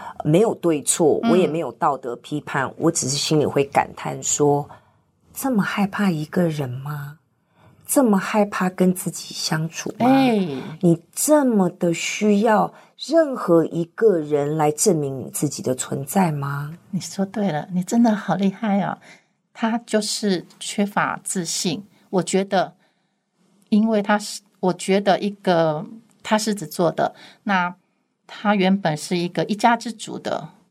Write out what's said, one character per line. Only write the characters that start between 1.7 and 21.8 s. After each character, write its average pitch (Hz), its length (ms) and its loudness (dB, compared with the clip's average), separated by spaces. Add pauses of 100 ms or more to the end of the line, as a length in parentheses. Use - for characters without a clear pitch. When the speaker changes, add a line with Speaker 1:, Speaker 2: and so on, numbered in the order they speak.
Speaker 1:
道 147 240 0
德 120 200 -8
批 151 240 -8
判， 135 360 -4
我 160 140 2
只 131 180 -4
是 139 80 -4
心 151 220 0
里 131 60 2
会 143 180 0
感 - 320 0
叹 139 260 -10
说： 143 480 0 (640)
这 - 160 -6
么 214 140 2
害 202 240 -2
怕 202 240 0
一 156 140 -4
个 180 220 0
人 147 220 -4
吗？ 143 480 -12 (680)
这 285 160 4
么 214 140 4
害 208 280 2
怕 196 220 -4
跟 185 240 2
自 180 200 -4
己 - 220 -12
相 160 340 -4
处 - 300 -10
吗？ 226 100 2
Speaker 2:
哎。 262 300 4 (440)
Speaker 1:
你 170 200 4 (120)
这 302 320 4
么 202 240 4
的 175 240 0
需 202 480 0
要 214 320 2 (240)
任 294 380 2
何 170 300 4
一 165 200 -4
个 202 320 2
人 147 400 0
来 151 140 2
证 165 260 2
明 139 220 -4
你 110 100 -10
自 - 180 -4
己 - 140 -6
的 127 140 -2
存 139 280 -6
在 180 280 0
吗？ 143 440 -6 (140)
Speaker 2:
你 185 100 -4
说 - 240 -6
对 196 280 -2
了， 151 200 -4
你 180 120 -2
真 233 180 2
的 226 140 4
好 202 180 -4
厉 196 160 0
害 196 320 -2
哦。 160 160 -4 (560)
他 226 320 -2
就 214 160 0
是 202 460 -2 (120)
缺 - 240 -2
乏 180 400 -2
自 175 220 -6
信， - 400 -4 (240)